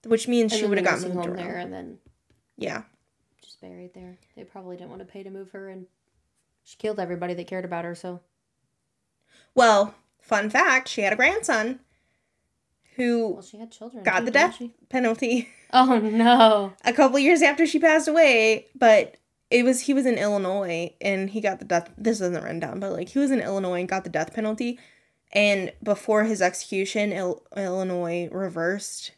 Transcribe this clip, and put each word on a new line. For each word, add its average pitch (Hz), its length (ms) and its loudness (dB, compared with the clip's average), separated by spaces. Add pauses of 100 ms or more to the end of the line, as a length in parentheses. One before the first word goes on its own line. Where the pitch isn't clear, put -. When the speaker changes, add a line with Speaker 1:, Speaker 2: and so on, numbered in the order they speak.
Speaker 1:
Which 226 240 0
means 233 240 2
Speaker 2:
And 220 60 -2
Speaker 1:
she - 20 -2
Speaker 2:
then 208 80 -2
Speaker 1:
would 202 100 0
have 185 60 -2
Speaker 2:
the 185 60 2
Speaker 1:
gotten 160 180 -4
Speaker 2:
nursing 180 60 -6
Speaker 1:
moved 175 120 -4
Speaker 2:
home - 100 -8
Speaker 1:
around. 175 80 -10
Speaker 2:
there, 170 140 -10
and 180 140 -12
then 180 240 -16 (600)
Speaker 1:
Yeah. - 260 -8 (580)
Speaker 2:
just - 180 -20
buried 180 340 -20
there. 180 240 -20 (180)
They - 100 -20
probably 185 320 -18
didn't 180 140 -20
want 190 100 -18
to 190 40 -18
pay 196 180 -20
to 196 60 -18
move 190 220 -18
her, 196 180 -16
and 185 180 -18 (760)
she - 140 -20
killed 214 220 -6
everybody 175 340 -6
that 175 140 -10
cared 185 180 -8
about 175 200 -8
her, 175 100 -10
so. 175 260 -14 (1300)
Speaker 1:
Well, 208 380 4 (280)
fun 214 280 -2
fact, 262 380 2
she - 140 -6
had 196 120 0
a - 40 0
grandson 254 600 -2 (1160)
who 240 340 0
Speaker 2:
Well, 190 120 -8
she 196 160 -20
had 226 140 -18
children 233 320 -18
Speaker 1:
got 208 160 0
Speaker 2:
too, 240 60 -4
Speaker 1:
the 247 60 -4
Speaker 2:
didn't 302 200 4
Speaker 1:
death - 60 -18
Speaker 2:
she? 240 160 -14 (160)
Speaker 1:
penalty 240 600 -2 (120)
<laughs> - 120 -16
Speaker 2:
Oh, 254 260 6
no. 220 760 6 (120)
Speaker 1:
a 240 80 2
couple 269 260 4
years 285 220 4
after 285 240 4
she 302 140 0
passed 311 280 4
away, 240 680 4
but 220 400 4 (340)
it 240 140 4
was, 247 180 2
he 277 120 -2
was 262 120 2
in 240 120 2
Illinois, 190 840 -2
and 196 280 -2
he 208 120 -8
got 196 180 -4
the - 60 -14
death, 170 320 -2
this 214 220 -2
doesn't 175 240 -4
run 165 160 -8
down, 160 200 -8
but, 196 120 -8
like, - 180 -8
he 269 100 -4
was 277 120 2
in 254 100 0
Illinois 190 380 -4
and 180 100 -6
got 190 140 -4
the 175 60 -12
death - 240 -4
penalty, 226 460 -4 (520)
and 202 400 0 (100)
before 214 440 0
his 220 160 -2
execution, 196 680 -2
Il-, 180 300 -6 (160)
Illinois 180 760 -4
reversed 180 880 -6